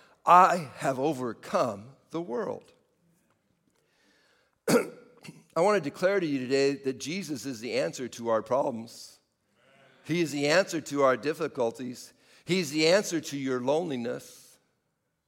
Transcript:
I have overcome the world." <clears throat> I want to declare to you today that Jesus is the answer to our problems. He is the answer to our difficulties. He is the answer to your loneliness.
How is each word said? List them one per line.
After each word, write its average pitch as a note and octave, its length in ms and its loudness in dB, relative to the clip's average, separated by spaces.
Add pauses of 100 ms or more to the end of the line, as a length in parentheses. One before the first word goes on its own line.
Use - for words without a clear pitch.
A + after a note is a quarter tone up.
(260)
I F3 520 6
have C#3 200 -2
overcome B2+ 920 -2 (240)
the D#3+ 100 -6
world." G#3+ 500 -8 (1900)
<clears throat> - 40 -2
I - 920 -2
want G3+ 160 4
to D3+ 140 -2
declare F#3+ 320 0
to F3 40 0
you C#3+ 140 0
today C#3 360 2 (100)
that C3 120 -4
Jesus D3+ 480 -8
is C3 140 -8
the A2+ 140 -8
answer C3+ 340 -4
to A#2 220 -6
our A2 120 2
problems. B2 800 -4 (840)
He E3+ 160 0
is D3+ 100 -2
the C#3+ 160 -2
answer E3+ 320 2
to C#3+ 240 -4
our C3 140 6
difficulties. B2+ 960 -4 (320)
He F#3 160 0
is D3+ 100 -4
the D#3 160 2
answer F3+ 320 2
to C#3 180 -8
your C3 220 -2
loneliness. C3+ 1000 -4 (720)